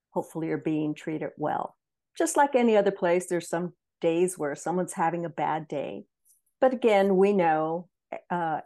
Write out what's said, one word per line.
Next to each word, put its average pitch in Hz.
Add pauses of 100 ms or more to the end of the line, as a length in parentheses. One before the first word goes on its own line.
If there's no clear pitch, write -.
(100)
hopefully 160
you're 156
being 151
treated 156
well. - (400)
Just 330
like 285
any 233
other 202
place, 180
there's 170
some 175 (260)
days 175
where 147
someone's 175
having 170
a 165
bad 156
day. - (560)
But 262
again, 202
we 196
know, 165 (420)
uh, 165